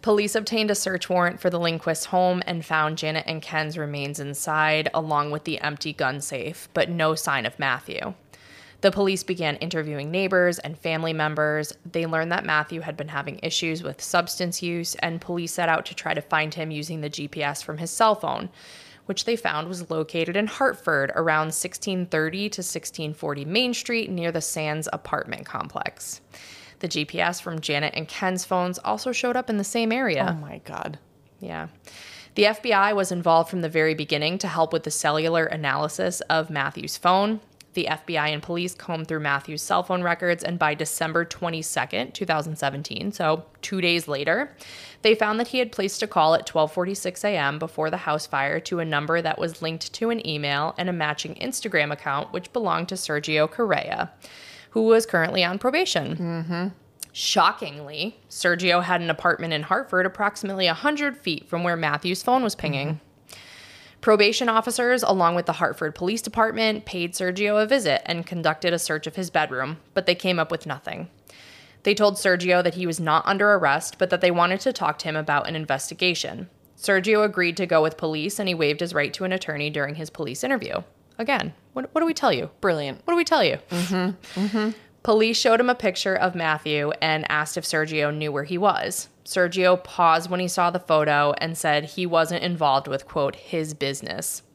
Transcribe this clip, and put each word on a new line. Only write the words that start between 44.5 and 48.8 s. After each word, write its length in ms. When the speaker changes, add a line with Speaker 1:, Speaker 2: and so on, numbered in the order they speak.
Speaker 1:
they 120
found 260
that 80
he 100
had 140
placed 300
a 40
call 280
at 120
twelve 260
forty-six 500
A 140
M 220
before 320
the 80
house 280
fire 340
to 200